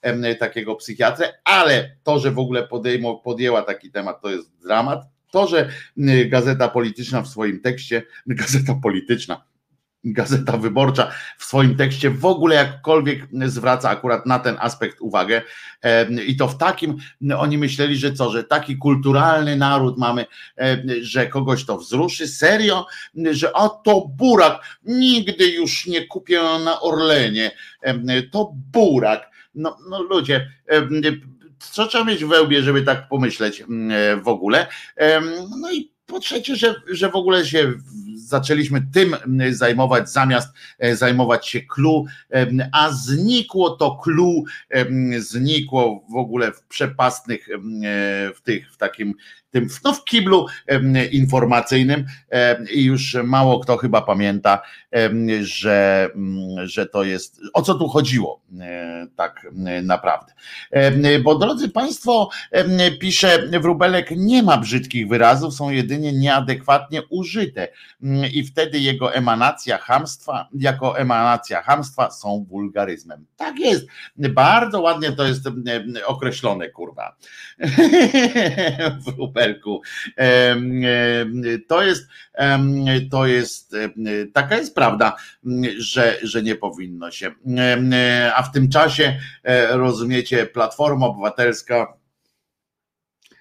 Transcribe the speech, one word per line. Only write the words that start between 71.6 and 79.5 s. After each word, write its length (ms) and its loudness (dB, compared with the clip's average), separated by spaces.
chamstwa 480 0
są 380 -8
wulgaryzmem". 800 -8
Tak 220 -8
jest, 280 0
bardzo 640 2
ładnie 320 0
to 120 -2
jest, 220 -2
em, 480 -6
określone, 600 -4
kurwa. 480 -14
<laughs> 1500 2
Wróbelku. 760 -4